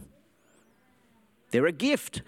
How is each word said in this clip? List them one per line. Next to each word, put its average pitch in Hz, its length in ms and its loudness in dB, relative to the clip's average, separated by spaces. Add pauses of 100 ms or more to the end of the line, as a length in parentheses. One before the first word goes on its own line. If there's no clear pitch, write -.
(1500)
they're 127 160 4
a 175 60 2
gift, - 560 -2